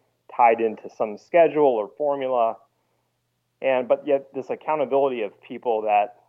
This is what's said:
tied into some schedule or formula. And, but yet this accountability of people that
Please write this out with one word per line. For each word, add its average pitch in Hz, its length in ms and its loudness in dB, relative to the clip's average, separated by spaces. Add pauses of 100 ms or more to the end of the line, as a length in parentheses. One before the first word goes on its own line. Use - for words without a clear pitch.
(340)
tied 117 260 4
into 110 300 -4
some 107 280 -8
schedule 151 480 2
or 110 220 0 (100)
formula. 131 580 -2 (1080)
And, 127 260 0
but 139 180 -2
yet 139 280 -2
this 131 160 -10
accountability 135 720 -2
of 98 180 -8
people 113 420 -4
that 104 340 0 (120)